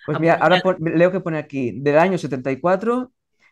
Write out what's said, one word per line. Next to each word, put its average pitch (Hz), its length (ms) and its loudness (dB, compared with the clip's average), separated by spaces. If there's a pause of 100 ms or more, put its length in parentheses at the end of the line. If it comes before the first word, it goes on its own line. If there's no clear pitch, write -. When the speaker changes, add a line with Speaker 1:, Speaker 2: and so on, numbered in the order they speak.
Speaker 1:
Pues 156 140 -4
Speaker 2:
Ah, - 20 -4
Speaker 1:
mira, 160 160 4
Speaker 2:
pues - 60 0
Speaker 1:
ahora 180 200 4
Speaker 2:
mira - 0 -
Speaker 1:
pon-, 185 200 0
leo 165 300 2
que 190 80 -4
pone 160 180 -6
aquí, 135 420 -6
del 143 180 2
año 180 200 2
setenta 135 340 -6
y 131 80 -6
cuatro, 220 520 -2 (400)